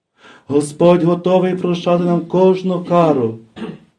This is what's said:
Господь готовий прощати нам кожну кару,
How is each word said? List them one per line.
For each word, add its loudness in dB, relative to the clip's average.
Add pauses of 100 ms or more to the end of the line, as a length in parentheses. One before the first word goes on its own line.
(480)
Господь 2
готовий 0
прощати -2
нам -2
кожну 0
кару, 0 (600)